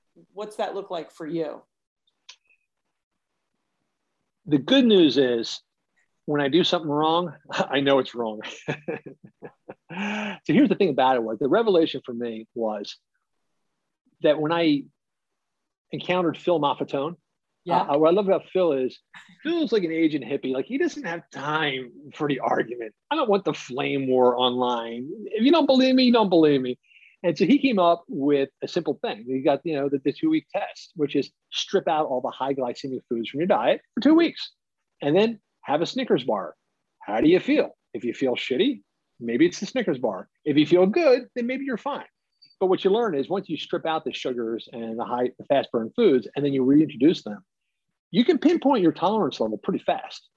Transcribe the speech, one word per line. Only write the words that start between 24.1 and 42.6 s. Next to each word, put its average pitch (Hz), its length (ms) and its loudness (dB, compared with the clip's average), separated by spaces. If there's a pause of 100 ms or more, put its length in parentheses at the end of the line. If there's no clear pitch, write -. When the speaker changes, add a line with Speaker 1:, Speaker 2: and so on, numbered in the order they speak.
Speaker 2:
online. 123 720 -2 (180)
If 220 180 -2
you 285 80 6
don't 311 140 4
believe 262 280 4
me, 254 100 4
you 247 80 6
don't 220 180 4
believe 156 300 6
me." 123 180 -6 (440)
And 170 160 -2
so 202 80 4
he 269 120 6
came 262 200 2
up 170 300 4
with 139 420 0 (120)
a 135 60 -6
simple 156 320 -4
thing. 120 260 -8
He 131 140 -4
got, 143 240 2
you 165 120 -4
know, 139 120 -2
the, 139 160 -2
the 143 80 0
two-week 156 380 -2
test, - 460 -8
which 147 200 -4
is 135 140 -4 (220)
strip - 360 -2
out 156 180 0
all 127 140 -4
the 123 100 -6
high 135 220 -4
glycemic 131 560 -6
foods 117 220 -4
from 139 100 -6
your 175 60 -2
diet 165 340 2 (140)
for - 80 -4
two 311 120 6
weeks - 380 0 (480)
and 151 160 0
then 220 220 2 (240)
have 151 180 -2
a 170 60 -2
Snickers 214 380 -2
bar. 98 300 -4 (440)
How 110 240 -4
do 151 60 6
you 175 120 6
feel? - 380 -2 (160)
If 120 100 -10
you 120 80 -4
feel 127 240 -2
shitty, 202 460 -2 (380)
maybe 120 260 2
it's 175 120 -2
the 208 60 -8
Snickers 196 340 -4
bar. 104 300 -6 (160)
If 147 140 0
you 151 80 4
feel 175 180 4
good, 269 500 2
then 240 120 -6
maybe 269 180 -6
you're 262 140 -4
fine. 277 260 -8 (560)